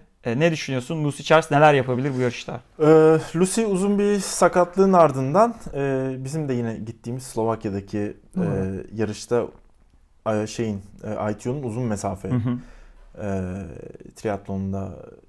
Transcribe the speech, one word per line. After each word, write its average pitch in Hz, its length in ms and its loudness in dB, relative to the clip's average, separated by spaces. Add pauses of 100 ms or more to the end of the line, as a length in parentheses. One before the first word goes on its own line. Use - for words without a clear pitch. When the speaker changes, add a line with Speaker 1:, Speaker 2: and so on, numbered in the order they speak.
(240)
Speaker 1:
Ee, 123 160 -2
ne 165 120 6
düşünüyorsun? 151 520 -4
Lucy 143 180 -4
Charles 156 280 4
neler 147 240 6
yapabilir 131 420 0
bu 127 40 -2
yarışta? 123 400 -4 (200)
Speaker 2:
Ee, 156 40 2 (520)
Lucy 185 280 2
uzun 202 340 0
bir 202 220 2
sakatlığın 180 720 2
ardından, 147 600 4 (200)
e, 135 440 -2
bizim 143 300 -6
de 131 60 -2
yine 117 220 -4
gittiğimiz 117 460 -10
Slovakya'daki, 104 960 -4 (200)
Speaker 1:
Doğru. 92 80 0
Speaker 2:
e, 95 400 -4 (100)
yarışta, 107 500 -2 (800)
e, 107 200 0
şeyin, 107 360 -4 (220)
e, 104 280 -4
I - 60 -6
T 120 120 -6
U'nun 143 120 -6
uzun 120 200 -6
mesafe, 104 480 -4
Speaker 1:
Hı 127 40 0
hı. 123 240 -2 (640)
Speaker 2:
e, 104 60 -6 (880)
triatlonunda 98 720 -6 (400)